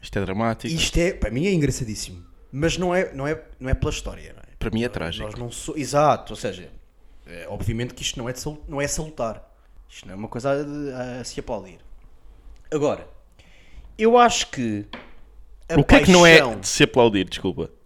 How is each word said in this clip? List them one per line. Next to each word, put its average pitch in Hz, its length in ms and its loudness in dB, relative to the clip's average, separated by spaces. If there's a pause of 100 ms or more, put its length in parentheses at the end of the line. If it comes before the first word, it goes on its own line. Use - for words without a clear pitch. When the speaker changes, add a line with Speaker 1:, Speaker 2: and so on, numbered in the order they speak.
Speaker 1:
Isto - 160 -8
é 101 60 -2
dramático. 110 500 -4
Speaker 2:
Isto - 240 -2
é, 170 140 2
para - 180 -4
mim 131 160 -2
é 202 60 0
engraçadíssimo. 110 720 -4 (280)
Mas 151 240 -2
não 175 180 -2
é, 185 180 -2
não 135 140 -8
é, 156 160 -6 (160)
não 131 120 -6
é 131 40 2
pela 151 180 -2
história, 87 400 -12
não - 80 -20
é? - 60 -20 (120)
Speaker 1:
Para 113 120 -6
mim 110 120 -2
é 123 60 -2
trágico. 85 380 -8
Speaker 2:
Nós 107 120 -12
não 120 120 -10
so-, 147 260 -12
exato, 139 560 0
ou 104 40 -12
seja, 92 340 -10 (560)
é, 85 220 -18
obviamente 113 460 -6
que - 80 -16
isto - 160 -8
não 127 100 -8
é 131 40 -8
de 127 80 -12
sal-, 151 260 -12
não 143 140 -6
é 143 80 0
salutar. 135 580 -6 (420)
Isto - 180 -20
não 92 80 -16
é - 20 -14
uma 107 120 -10
coisa 123 220 -4
a, 139 720 -6
a 120 40 -12
se - 140 -12
aplaudir. 95 400 -10 (920)
Agora, 143 340 -2 (920)
eu 226 200 6
acho 233 320 4
que 107 360 -4 (840)
a 160 100 4
Speaker 1:
O 143 60 6
que - 120 8
é 269 60 10
que - 80 6
não 175 160 10
é 165 120 12
Speaker 2:
paixão 117 220 2
Speaker 1:
de 95 80 -6
se - 140 4
aplaudir, 113 460 4
desculpa? - 420 -6 (160)